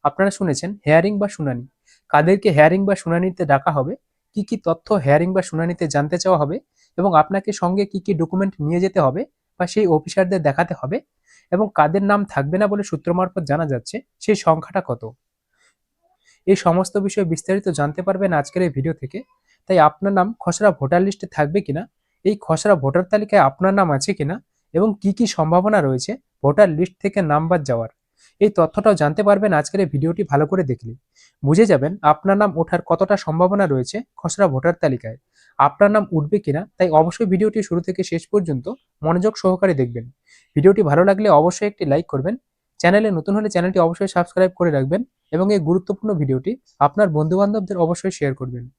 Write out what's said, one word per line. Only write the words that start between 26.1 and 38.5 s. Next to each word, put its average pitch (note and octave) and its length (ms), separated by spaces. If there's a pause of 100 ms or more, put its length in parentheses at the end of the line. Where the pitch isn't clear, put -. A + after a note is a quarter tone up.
ভোটার D3 360
লিস্ট F3 260
থেকে G3 160 (120)
নাম D3+ 200
বাদ F3 180
যাওয়ার, A#2 220 (500)
এই G#3+ 160
তথ্যটাও G3 440
জানতে D3+ 260
পারবেন G3+ 320
আজকের D3+ 240
এই D#3+ 100
ভিডিওটি E3 380
ভালো C#3+ 200
করে F#3 200
দেখলে। A#2 220 (500)
বুঝে D#3+ 280
যাবেন C#3+ 200 (200)
আপনার F#3+ 300
নাম G3+ 180
ওঠার E3+ 300
কতটা F#3 260 (100)
সম্ভাবনা F#3 480
রয়েছে C3 240 (220)
খসড়া F#3 340
ভোটার E3 300
তালিকায়, C3 340 (420)
আপনার G3+ 360
নাম G#3 80 (140)
উঠবে D3+ 280
কিনা। D3 160 (160)
তাই F#3 120 (100)
অবশ্যই E3+ 340
ভিডিওটি G#3+ 340
শুরু E3+ 200
থেকে F#3 140 (100)
শেষ E3+ 200
পর্যন্ত E3 340 (400)